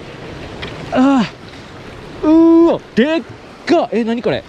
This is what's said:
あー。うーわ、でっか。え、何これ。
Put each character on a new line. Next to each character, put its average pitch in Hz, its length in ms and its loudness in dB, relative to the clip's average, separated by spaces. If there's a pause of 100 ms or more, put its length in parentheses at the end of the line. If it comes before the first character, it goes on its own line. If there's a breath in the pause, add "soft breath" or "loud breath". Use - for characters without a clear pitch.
(920)
あ 262 320 2 (1000)
ー。 320 40 0
う 330 400 6
ー 262 60 2
わ、 - 80 -4 (120)
で 302 240 0
っ - 40 -2 (440)
か。 330 260 0
え、 220 120 -2
何 233 180 -4
こ 202 100 -4
れ。 123 180 -4